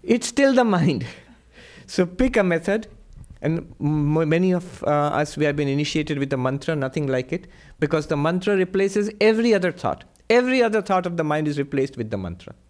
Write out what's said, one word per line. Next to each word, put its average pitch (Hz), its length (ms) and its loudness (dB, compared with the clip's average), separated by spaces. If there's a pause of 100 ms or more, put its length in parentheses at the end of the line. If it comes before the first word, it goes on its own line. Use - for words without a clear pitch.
It's 233 240 0
still 269 280 4
the 247 100 6
mind. 165 460 2
<laughs> - 60 -18 (720)
So - 180 0
pick 247 320 0
a 214 60 4
method. 185 460 0 (540)
And 165 380 -4
m-, 151 480 0
many 180 240 2
of, 180 300 -4
uh, 147 280 0 (100)
us, 151 160 -4
we 147 80 0
have 143 120 0
been 147 120 -2
initiated 147 500 -2
with 139 120 -2
the 139 60 -2
mantra, 131 380 -2
nothing 143 320 -4
like 131 260 -2
it, 180 140 -8 (320)
because 151 280 0
the 160 100 -2
mantra 180 400 0
replaces 196 540 0 (100)
every 220 340 4
other 185 160 0
thought. - 340 -4 (260)
Every 247 320 4
other 220 200 2
thought 185 240 0
of 175 100 -4
the 165 60 -2
mind 151 240 0
is 147 120 -2
replaced 139 380 -2
with 110 140 -6
the 113 60 -6
mantra. 92 380 -10 (160)